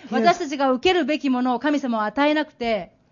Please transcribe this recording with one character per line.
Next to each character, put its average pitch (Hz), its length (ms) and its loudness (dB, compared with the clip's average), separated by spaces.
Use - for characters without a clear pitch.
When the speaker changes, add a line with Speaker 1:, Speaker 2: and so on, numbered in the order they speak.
Speaker 1:
His 214 80 -6
Speaker 2:
私 294 240 4
た 320 100 -6
ち 269 80 -6
が 269 140 2
受 254 180 0
け 370 80 4
る 311 80 2
べ 294 140 -2
き 277 100 -2
も 247 140 0
の 254 100 0
を 233 60 -2
神 294 200 0
様 240 200 -2
は 208 60 -2
与 277 260 0
え - 20 2
な 302 120 0
く 294 100 -16
て。 220 380 -4